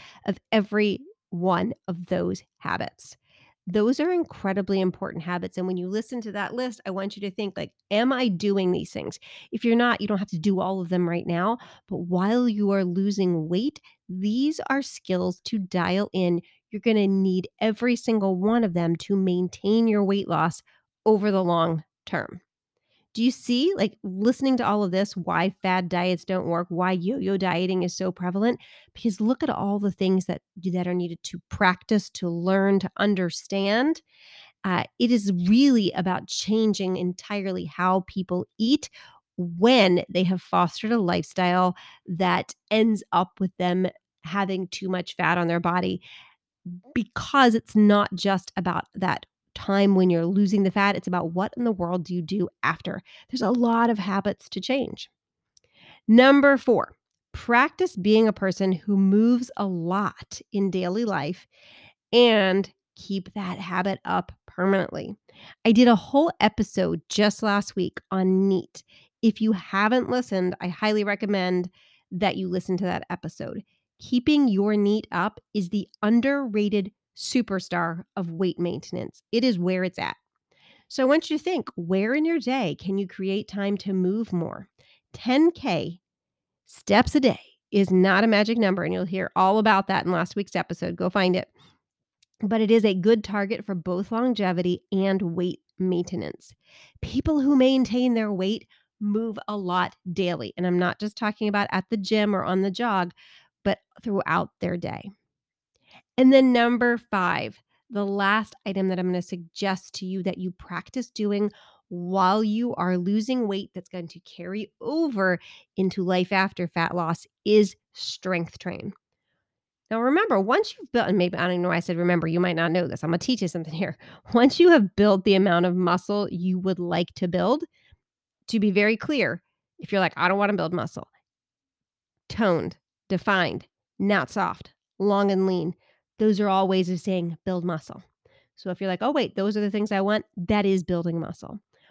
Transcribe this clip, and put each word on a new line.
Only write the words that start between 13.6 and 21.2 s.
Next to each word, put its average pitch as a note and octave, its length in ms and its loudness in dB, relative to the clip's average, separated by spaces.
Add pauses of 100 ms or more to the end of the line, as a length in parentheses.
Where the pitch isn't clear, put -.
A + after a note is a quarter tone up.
these A3 640 -2
are C4+ 140 0
skills F3+ 640 -4
to A3+ 120 -4
dial F#3 560 -2
in. F3 280 0 (280)
You're G#3 100 -10
gonna G#3 280 2
need F#3+ 420 0 (100)
every A3+ 360 0
single G#3 400 0
one A3 280 2
of F3 120 -2
them E3+ 220 0
to - 180 -4
maintain F#3+ 720 0
your G#3 160 2
weight G3 240 0
loss D#3+ 340 -2 (420)
over G#3+ 280 4